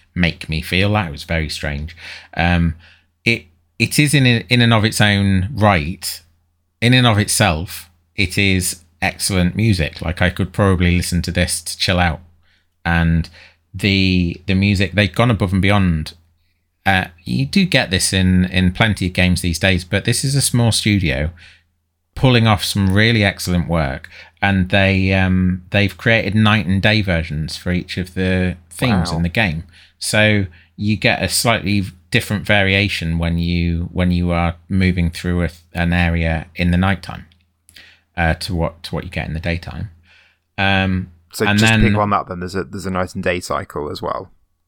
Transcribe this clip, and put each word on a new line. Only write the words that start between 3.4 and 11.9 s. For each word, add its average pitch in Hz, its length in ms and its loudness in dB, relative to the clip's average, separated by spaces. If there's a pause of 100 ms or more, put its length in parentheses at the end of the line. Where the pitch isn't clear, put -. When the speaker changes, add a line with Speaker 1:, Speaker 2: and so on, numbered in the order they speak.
Speaker 1:
it - 180 0
is 147 160 2
in, 139 100 4
in 120 360 2
and 117 120 4
of 110 120 2
its - 160 -2
own 101 520 2
right, 101 720 0 (580)
in 120 140 4
and 127 140 4
of 104 100 4
itself, 95 720 -2 (240)
it 98 240 -2
is 95 460 0 (180)
excellent 90 540 -2
music. 95 440 0
Like, 82 220 -4
I 90 80 2
could 90 220 -4
probably 90 440 2
listen 87 260 -2
to 85 100 -6
this - 280 -2
to - 160 -10
chill 90 220 -2